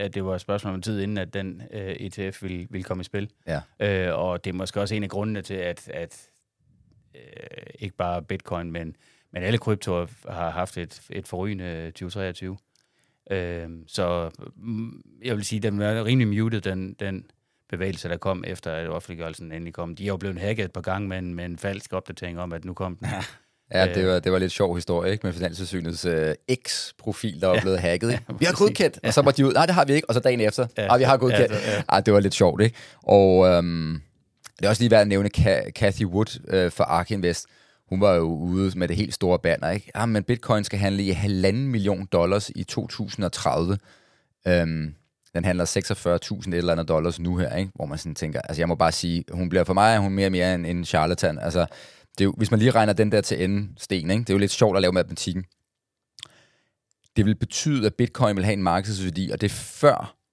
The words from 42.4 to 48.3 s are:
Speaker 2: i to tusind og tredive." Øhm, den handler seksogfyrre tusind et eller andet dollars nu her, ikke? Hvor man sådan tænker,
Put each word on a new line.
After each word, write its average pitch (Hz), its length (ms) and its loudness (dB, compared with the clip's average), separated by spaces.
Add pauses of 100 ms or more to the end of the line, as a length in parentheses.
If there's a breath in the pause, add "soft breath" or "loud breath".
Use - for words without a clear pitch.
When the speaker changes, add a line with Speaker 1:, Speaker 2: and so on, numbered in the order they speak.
Speaker 2:
i 92 100 -8
to - 220 -6
tusind - 380 -6
og 87 80 -2
tredive." 85 460 0 (720 soft breath)
Øhm, 80 460 0 (400)
den 87 100 -2
handler 90 200 2
seksogfyrre 87 540 0
tusind 95 360 -6
et 87 40 0
eller 87 140 2
andet 82 160 0
dollars 82 320 0
nu 87 160 -2
her, 78 200 -2
ikke? 95 180 -2
Hvor 76 120 -8
man 73 120 -8
sådan 80 160 -8
tænker, 80 260 -4